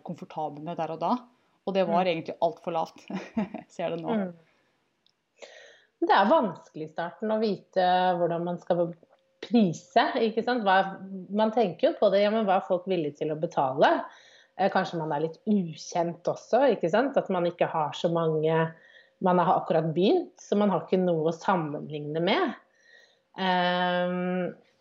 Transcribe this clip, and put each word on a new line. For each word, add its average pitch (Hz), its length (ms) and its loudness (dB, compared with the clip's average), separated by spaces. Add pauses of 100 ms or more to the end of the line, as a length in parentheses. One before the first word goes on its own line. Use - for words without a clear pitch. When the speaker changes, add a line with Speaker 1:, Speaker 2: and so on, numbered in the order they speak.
Speaker 1:
komfortabel 156 580 -10
med 165 160 -10
der 160 140 -6
og 160 80 -8
da. 170 140 0 (560)
Og 190 80 -4
det 190 100 4
var 170 160 2
Speaker 2:
Mm. 180 80 2
Speaker 1:
egentlig 160 320 -4
alt 165 220 0
for 175 80 -6
lavt, - 340 -4
<laughs> - 640 -8
ser - 140 -8
jeg 165 80 -2
det 170 100 -6
nå. 160 80 -4
Speaker 2:
Mm. 196 220 -2 (1700)
Det 349 120 2
er 202 160 6
vanskelig 180 580 0
i - 40 -20
starten 175 380 -6
å 220 80 0
vite 190 480 0 (320)
hvordan 170 260 0
man 175 140 -4
skal 170 340 0 (500)
prise, 220 600 2 (160)
ikke 220 240 0
sant? 247 220 -2
Hva, 185 320 2 (320)
man 214 240 2
tenker 220 380 2
jo - 80 -6
på 208 100 6
det, 196 120 4
ja, 208 80 4
men 220 140 0
hva 190 140 2
er 196 100 -4
folk 180 180 -2
villige 165 320 -2
til 151 120 -2
å 151 80 -4
betale? 165 640 2 (580)
Eh, 190 120 2
kanskje 185 280 -2
man 156 140 -4
er 147 160 -2
litt 160 180 -12
ukjent 170 800 -2
også, 208 380 0 (100)
ikke 170 160 -2
sant? 247 260 0
At 190 140 -2
man 175 160 0
ikke 175 240 0
har 151 240 -2
så - 160 -2
mange, 160 640 0 (480)
man 180 180 4
har 175 220 2
akkurat 160 340 0
begynt, 247 480 2
så - 160 -2
man 208 120 2
har 165 160 0
ikke 190 160 2
noe 165 280 0
å 165 80 -6
sammenligne 151 840 -4
med. 254 340 0 (800)
Ehm, 180 1160 0 (260)